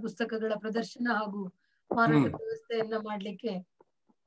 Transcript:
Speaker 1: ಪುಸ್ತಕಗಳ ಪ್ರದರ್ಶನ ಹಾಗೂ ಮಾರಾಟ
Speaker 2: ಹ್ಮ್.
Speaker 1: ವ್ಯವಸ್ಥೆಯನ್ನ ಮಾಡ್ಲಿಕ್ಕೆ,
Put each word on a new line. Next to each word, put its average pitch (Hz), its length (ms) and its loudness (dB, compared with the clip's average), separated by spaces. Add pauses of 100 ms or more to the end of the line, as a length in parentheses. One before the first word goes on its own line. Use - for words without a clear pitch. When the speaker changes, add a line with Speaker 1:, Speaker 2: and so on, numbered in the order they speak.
Speaker 1:
ಪುಸ್ತಕಗಳ 220 580 -2
ಪ್ರದರ್ಶನ 226 540 -4
ಹಾಗೂ 208 360 -2 (480)
ಮಾರಾಟ 226 180 6
Speaker 2:
ಹ್ಮ್. 143 100 8
Speaker 1:
ವ್ಯವಸ್ಥೆಯನ್ನ 220 680 -2 (100)
ಮಾಡ್ಲಿಕ್ಕೆ, 202 640 -6 (580)